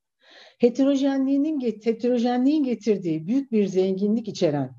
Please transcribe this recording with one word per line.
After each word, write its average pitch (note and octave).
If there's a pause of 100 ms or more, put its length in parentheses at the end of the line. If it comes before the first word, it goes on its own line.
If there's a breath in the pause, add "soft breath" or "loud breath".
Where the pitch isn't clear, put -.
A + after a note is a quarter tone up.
(580 loud breath)
heterojenliğinin C#4
get-, A3
heterojenliğin B3
getirdiği F3
büyük C4
bir G#3
zenginlik F#3+
içeren D3